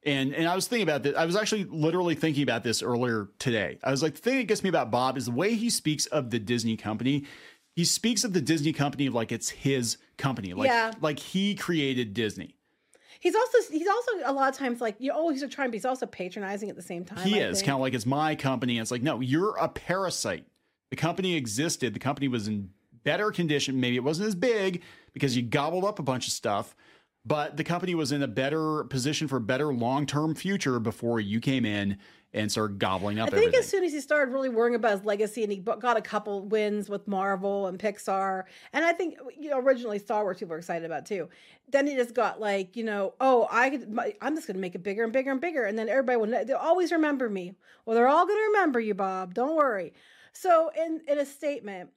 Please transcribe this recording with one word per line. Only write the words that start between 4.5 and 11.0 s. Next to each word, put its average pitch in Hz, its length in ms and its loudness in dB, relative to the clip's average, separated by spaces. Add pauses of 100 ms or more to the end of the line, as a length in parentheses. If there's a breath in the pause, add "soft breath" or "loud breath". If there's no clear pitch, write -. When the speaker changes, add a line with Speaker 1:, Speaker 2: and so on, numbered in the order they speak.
Speaker 1:
me 196 60 0
about 143 240 2
Bob 127 260 2
is 120 100 -4
the 123 40 -4
way 185 240 2
he 226 140 0
speaks - 380 0
of 135 220 -2
the 120 100 -2
Disney 113 360 0
company. 120 480 -2 (540 loud breath)
He 170 80 2
speaks 226 400 0
of 202 80 -2
the 175 80 2
Disney 151 320 0
company 143 340 0
like 117 240 -2
it's 113 180 -4
his 127 480 0 (200 soft breath)
company, 110 360 -2
like, 95 140 0
Speaker 2:
Yeah. 226 320 2
Speaker 1:
like 151 180 0